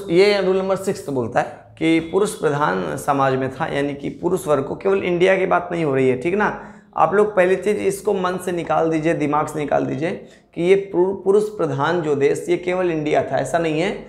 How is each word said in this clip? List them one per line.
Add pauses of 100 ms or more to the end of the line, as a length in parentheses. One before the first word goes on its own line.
(100)
ये
rule
number
six
बोलता
है
कि
पुरुष
प्रधान
समाज
में
था,
यानी
कि
पुरुष
वर्ग
को,
केवल
India
की
बात
नहीं
हो
रही
है,
ठीक
ना? (500)
आप
लोग
पहली
चीज़
इसको
मन
से
निकाल
दीजिए,
दिमाग
से
निकाल
दीजिए (440)
कि
ये (160)
पुरु-,
पुरुष
प्रधान
जो
देश,
ये
केवल
India
था,
ऐसा
नहीं
है, (160)